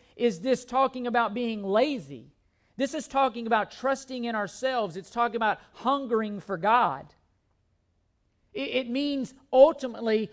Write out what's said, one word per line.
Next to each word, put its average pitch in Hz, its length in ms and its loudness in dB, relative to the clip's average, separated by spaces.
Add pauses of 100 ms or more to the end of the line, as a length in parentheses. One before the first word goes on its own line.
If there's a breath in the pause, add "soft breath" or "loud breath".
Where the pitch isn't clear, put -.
(160 soft breath)
is 214 240 0
this 247 240 0
talking 254 420 0
about 233 260 0
being 226 300 -4
lazy. 190 720 -2 (460)
This 269 140 -2
is 302 160 -8
talking 240 380 0
about 220 240 0
trusting 262 540 -4
in 233 100 -4
ourselves. 214 640 -4
It's 196 100 -12
talking 233 280 -2
about 220 240 0 (120)
hungering 220 680 -2
for 185 180 -6
God. 185 480 2 (1500)
It, 269 220 -6
it 247 160 -2
means 277 420 -4 (180)
ultimately 226 840 4